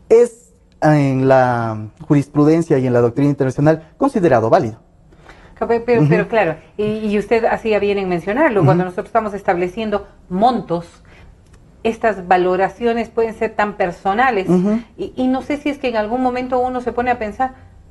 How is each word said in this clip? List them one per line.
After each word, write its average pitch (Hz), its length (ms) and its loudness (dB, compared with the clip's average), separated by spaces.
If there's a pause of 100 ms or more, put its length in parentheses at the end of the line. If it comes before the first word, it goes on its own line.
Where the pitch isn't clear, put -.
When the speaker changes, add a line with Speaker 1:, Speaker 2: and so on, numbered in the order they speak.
Speaker 1:
es 233 460 2 (280)
en 139 460 2
la 117 640 2 (180)
jurisprudencia 147 680 2
y 127 100 0
en 123 60 0
la 120 80 4
doctrina 120 280 2
internacional 143 680 0
considerado 165 520 2
válido. 131 300 0 (760)
Speaker 2:
Ca-, 214 120 -6
pe-, 233 120 0
pero, 233 220 2
Speaker 1:
Ujú. 147 80 4
Speaker 2:
pero 185 180 2
claro, 185 280 0 (220)
y, 208 60 -2
y 214 340 -2
usted 220 280 0
hacía 208 340 -2
bien 202 200 -2
en 190 100 -4
mencionarlo, 202 520 0
Speaker 1:
Ujú. 156 40 4
Speaker 2:
cuando 175 180 2
nosotros 180 220 -8
estamos 214 280 -2
estableciendo 196 760 -4 (220)
montos, 185 580 -2 (960)
estas 214 440 -2
valoraciones 190 800 0
pueden 226 240 -2
ser 220 220 -6
tan 208 220 -2
personales, 196 720 -2
Speaker 1:
Ujú. 196 320 2 (160)
Speaker 2:
y, - 180 -10
y 254 120 -2
no 262 140 -2
sé 285 160 -6
si 294 120 -6
es 285 80 -4
que 262 120 -4
en 226 60 -4
algún 220 260 -2
momento 254 380 -2
uno 254 220 -2
se 240 100 -6
pone 240 200 -2
a 240 80 -4
pensar, 247 520 -8 (180)